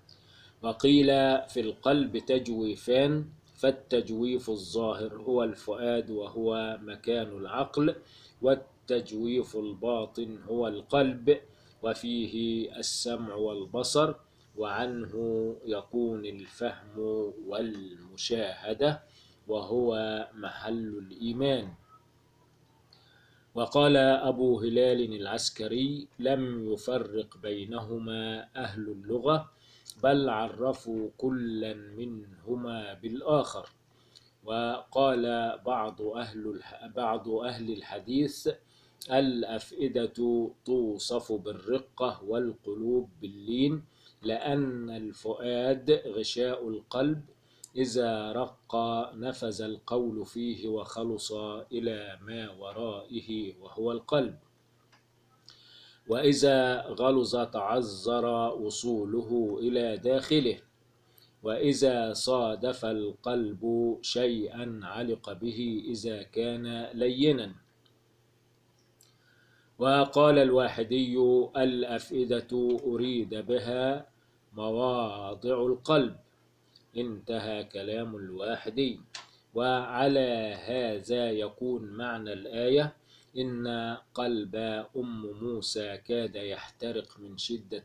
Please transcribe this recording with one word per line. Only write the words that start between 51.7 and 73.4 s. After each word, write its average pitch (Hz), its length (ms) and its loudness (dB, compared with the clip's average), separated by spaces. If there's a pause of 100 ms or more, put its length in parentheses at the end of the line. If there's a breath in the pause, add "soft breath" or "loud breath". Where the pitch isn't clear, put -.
إلى 107 500 -4
ما 110 280 -10
ورائه 104 1080 -8
وهو 110 320 -4
القلب، 117 460 0 (1700 loud breath)
وإذا 131 720 6
غلظ 123 560 2
تعذر 117 1160 0
وصوله 110 1080 0
إلى 120 360 0
داخله، 131 640 2 (840 soft breath)
وإذا 120 720 2
صادف 120 720 0
القلب 107 800 -2 (400)
شيئاً 120 800 -2
علق 110 500 -4
به 113 540 -4
إذا 110 360 -4
كان 117 720 -4
ليناً". 123 600 4 (2250 soft breath)
وقال 143 600 8
الواحدي: 127 800 4 (400)
"الأفئدة 123 1300 0
أريد 117 480 -2
بها 123 720 -2 (460 soft breath)